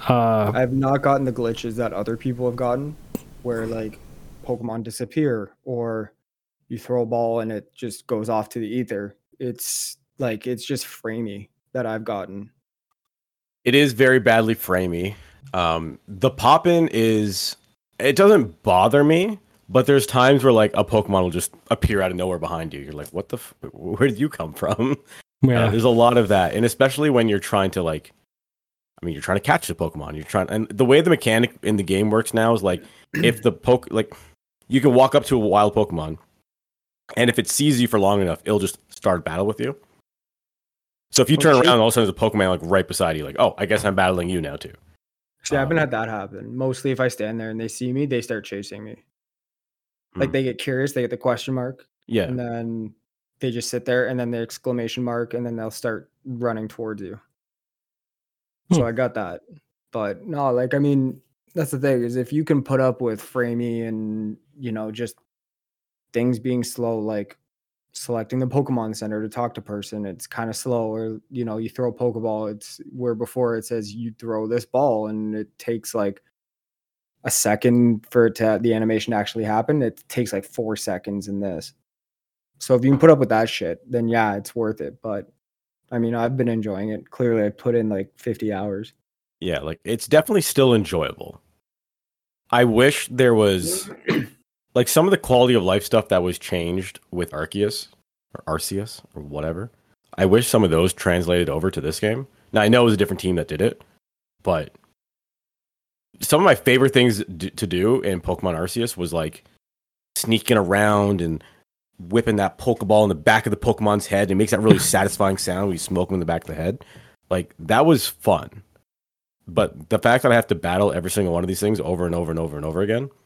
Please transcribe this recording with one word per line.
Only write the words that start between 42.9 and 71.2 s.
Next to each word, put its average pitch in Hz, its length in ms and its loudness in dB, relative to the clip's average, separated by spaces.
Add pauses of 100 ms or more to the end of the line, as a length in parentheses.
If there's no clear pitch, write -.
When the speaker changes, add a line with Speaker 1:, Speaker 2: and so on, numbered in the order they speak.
Speaker 3:
you, 76 80 -6
like, 69 140 -12
"Oh, 110 180 4
I 104 80 -4
guess 104 220 0
I'm 95 80 0
battling 92 340 2
you 90 140 -2
now 71 140 -8
too." - 180 -16 (680)
Speaker 2:
See, 147 120 -2
I 135 40 0
haven't 151 180 0
Speaker 3:
Um, - 20 2
Speaker 2:
had 143 120 0
that 113 180 -4
happen. 98 440 -12
Mostly 131 360 -4
if 131 100 -2
I 127 80 0
stand 113 320 -6
there 110 80 -8
and 110 100 -8
they 113 100 -6
see 127 260 -8
me, 143 100 -2
they 127 160 -2
start 110 240 -8
chasing 101 400 -12
me. 110 180 -18 (1120)
Like, 139 120 -2
Speaker 3:
Hmm. - 40 -10
Speaker 2:
they 135 100 0
get 123 160 -4
curious, 135 340 -4
they 131 80 -4
get 120 80 -2
the 123 80 -8
question 127 380 -4
mark, 127 320 -8 (200)
Speaker 3:
Yeah. 117 180 0
Speaker 2:
and 127 140 -6
then 117 560 -8 (460)
they 131 100 -4
just 117 200 -8
sit 120 160 -8
there, 123 220 0
and 127 120 -4
then 120 100 -4
the 120 60 -4
exclamation 120 640 -6
mark, 120 300 -6
and 120 140 -6
then 117 100 -8
they'll 110 140 -8
start 110 400 -8 (160)
running 117 420 -4
towards 110 320 -10
you. 98 180 -14 (1500)
So 170 100 4
Speaker 1:
Hmm. 117 80 2
Speaker 2:
I 117 40 -2
got 120 220 -2
that. 90 260 -8 (520)
But 104 340 -6
no, 143 260 -2
like, 123 220 0
I 143 40 2
mean, 139 420 0 (340)
that's 156 160 -4
the 139 80 -4
thing, 127 260 0
is 120 120 -4
if 127 180 -4
you 151 100 0
can 147 180 0
put 135 180 0
up 131 200 0
with 110 220 -4
framey 117 640 -4
and, 110 480 -6 (220)
you 123 140 -8
know, 110 180 -6
just 113 260 -8 (960)
things 120 260 0
being 123 240 -2
slow, 117 360 -4
like 107 400 -6 (540)
selecting 117 480 -6
the 127 60 0
Pokemon 123 480 -2
Center 107 280 -6
to 110 60 -6
talk 120 260 -6
to - 80 -12
person, 104 420 -10
it's 95 220 -12
kinda 113 260 -8
slow, 113 420 -4
or, 110 260 -8 (100)